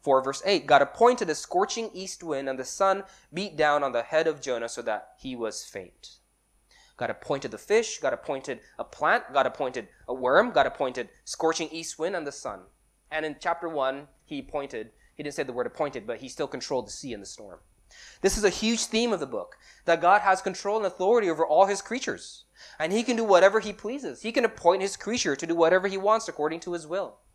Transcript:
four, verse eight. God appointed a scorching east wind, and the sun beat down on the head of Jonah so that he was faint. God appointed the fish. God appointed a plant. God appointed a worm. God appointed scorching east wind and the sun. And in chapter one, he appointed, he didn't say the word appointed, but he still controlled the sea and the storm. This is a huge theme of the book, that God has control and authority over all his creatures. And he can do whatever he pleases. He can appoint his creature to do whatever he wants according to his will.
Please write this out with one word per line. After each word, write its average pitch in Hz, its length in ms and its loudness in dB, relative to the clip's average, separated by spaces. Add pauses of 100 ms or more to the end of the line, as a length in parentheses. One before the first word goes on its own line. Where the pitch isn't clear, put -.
four, 131 200 4
verse 135 240 -4
eight. 185 220 0
God 143 140 8
appointed 226 480 4
a 151 60 0
scorching - 580 -2
east 185 280 -12
wind, 139 280 -4
and 131 100 -6
the 127 60 -6
sun 196 400 0 (280)
beat 175 220 -6
down 147 260 4
on 135 120 -2
the 117 100 0
head 160 240 2
of 147 140 -4
Jonah 120 260 -4
so 120 140 -10
that 110 360 -6
he 131 180 -10
was 110 280 -6
faint. - 540 -16 (800)
God 120 120 -6
appointed 135 420 -6
the 107 60 -12
fish. 220 420 -2
God 131 120 0
appointed 135 480 -6 (180)
a 117 60 -8
plant. 196 480 0
God 135 140 2
appointed 127 420 -4 (180)
a 123 80 -6
worm. 139 380 4
God 139 140 4
appointed 127 440 -4 (140)
scorching 160 480 -2
east 165 260 -12
wind 180 180 -4
and 156 120 -6
the 139 40 -8
sun. 98 320 -12 (460)
And 156 160 -4
in 147 140 -8
chapter 170 300 -2
one, 139 380 -2 (160)
he 147 160 -10
appointed, 135 520 -8 (240)
he 151 80 -12
didn't 143 120 -8
say 160 80 -2
the 131 80 -6
word 120 160 -4
appointed, 131 400 -6
but 113 120 -6
he 127 100 -14
still 143 180 -6
controlled 123 400 -6
the - 40 -16
sea 131 200 -12
and 104 100 -10
the 95 60 -16
storm. 98 320 -18 (640)
This 190 160 2
is 208 80 0
a 190 40 8
huge 220 360 0
theme 226 260 0
of 185 80 -2
the 143 80 -4
book, 107 300 -8 (260)
that 170 160 2
God 185 220 6
has 190 200 2
control 202 360 -4
and 214 80 -2
authority 196 440 2
over 160 160 2
all 165 200 6
his 196 160 -2
creatures. - 640 -8 (340)
And 160 140 -2
he 226 100 2
can 240 140 0
do 226 80 0
whatever 196 340 8
he 208 140 -6
pleases. 220 480 -10
He 226 100 -6
can 233 140 2
appoint 185 360 2
his 196 140 -4
creature 208 400 -2
to 165 100 -8
do 165 80 -2
whatever 175 360 4
he 190 80 -4
wants 214 320 2
according 160 320 -4
to 180 100 -10
his 165 160 -8
will. 160 300 -8 (180)